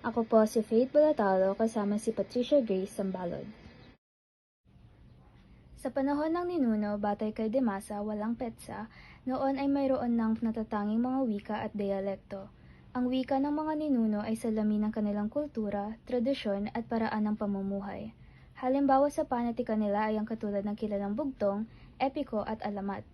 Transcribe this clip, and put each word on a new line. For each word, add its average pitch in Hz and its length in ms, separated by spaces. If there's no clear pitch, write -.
Ako 233 240
po 220 240
si 220 160
Faith 240 240
Balatalo, 202 640
kasama 214 480
si - 80
Patricia 240 560
Grace 196 320
Sambalod. 185 480
Sa - 160
panahon 285 400
ng 349 160
ninuno, 214 480
batay 208 320
kay 220 240
De 269 80
Masa, 208 400
walang 214 320
petsa, 226 560
noon 269 320
ay 277 80
mayroon 262 480
ng 226 240
natatanging 220 640
mga 262 140
wika 208 320
at 214 160
dialekto. 196 720
Ang 247 80
wika 262 320
ng 285 160
mga 311 320
ninuno 220 400
ay 220 80
salamin 214 560
ng 220 80
kanilang 208 320
kultura, 220 800
tradisyon 226 640
at 233 160
paraan 220 400
ng 214 80
pamumuhay. 202 800
Halimbawa 277 480
sa 302 160
panitikan 233 480
nila 208 320
ay 214 80
ang 214 80
katulad 208 400
ng 208 80
kilalang 208 400
bugtong, 226 560
epiko 269 480
at 214 200
alamat. 196 500